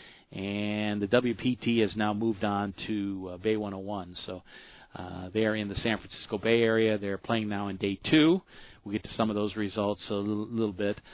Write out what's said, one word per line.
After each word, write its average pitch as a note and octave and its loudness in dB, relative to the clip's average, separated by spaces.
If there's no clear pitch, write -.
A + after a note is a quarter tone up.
and G#2 -2
the G2+ 0
W A#2+ 4
P B2 -2
T A#2+ 2
has G#2 2
now G#2+ 2
moved G#2 0
on G2+ 0
to, G2 -4
uh, F2+ -10
Bay A2 0
one G#2 -2
oh F#2+ -6
one. F#2+ -8
So, F2+ -8
uh, F#2 -10
they A2 4
are G#2+ 2
in G#2 -2
the G2 -6
San A2+ 0
Francisco - -8
Bay A#2 4
Area. A2+ 4
They're G2 -4
playing A2+ -2
now G2+ -4
in F#2+ -6
day G2 -2
two. D#3+ 6
We'll G2+ -10
get G#2 -2
to - -12
some A2 4
of G#2 0
those G#2 -2
results G#2 -2
a A2 -4
little, G#2 -2
little A2+ 0
bit. G2+ -2